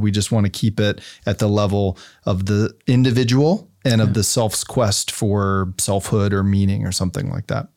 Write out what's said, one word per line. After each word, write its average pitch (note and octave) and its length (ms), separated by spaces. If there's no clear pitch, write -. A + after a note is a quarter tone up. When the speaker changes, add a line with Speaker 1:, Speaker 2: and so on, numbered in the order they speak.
Speaker 1:
We G#2 80
just G2+ 200
want G#2+ 140
to G2 60
keep - 280
it G#2 220
at G2+ 140
the A2 100
level G2+ 480
of F#2+ 180
the G#2+ 300
individual B2+ 840
and A2+ 160
of - 60
Speaker 2:
Yeah. - 60
Speaker 1:
the G#2+ 100
self's - 380
quest - 480
for G2 680
selfhood G2+ 560
or G2 100
meaning G2 420
or F#2 60
something F#2 380
like F2+ 160
that. G#2+ 300